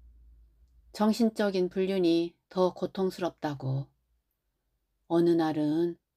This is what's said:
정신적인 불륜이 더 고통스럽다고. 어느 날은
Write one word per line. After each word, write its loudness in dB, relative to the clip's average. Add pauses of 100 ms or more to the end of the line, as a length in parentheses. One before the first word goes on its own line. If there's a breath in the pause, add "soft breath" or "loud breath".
(920)
정신적인 0
불륜이 0 (120)
더 0
고통스럽다고. -6 (1200)
어느 2
날은 0 (200)